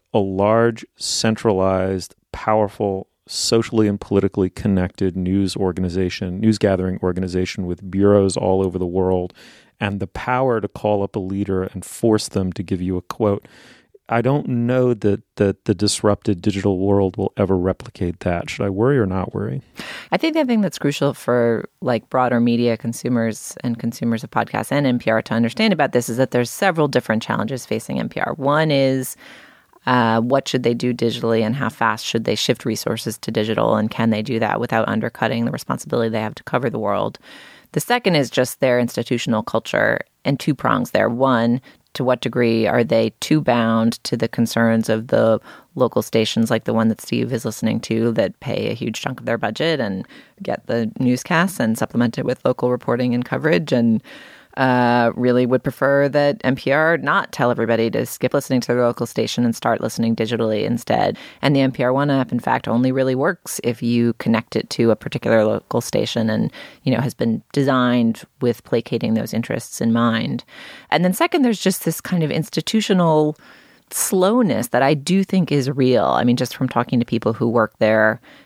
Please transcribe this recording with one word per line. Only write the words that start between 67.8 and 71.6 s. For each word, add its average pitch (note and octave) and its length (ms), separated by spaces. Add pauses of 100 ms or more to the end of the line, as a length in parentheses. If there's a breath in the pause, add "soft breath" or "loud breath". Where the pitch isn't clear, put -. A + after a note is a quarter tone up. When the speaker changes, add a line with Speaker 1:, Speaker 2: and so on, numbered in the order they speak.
Speaker 2:
with A#2+ 240
placating A#2 480
those A2 220
interests - 480
in A2+ 100
mind. A#2 500 (480 loud breath)
And D#3+ 140
then F#3 80
second, E4+ 300
there's A#3 180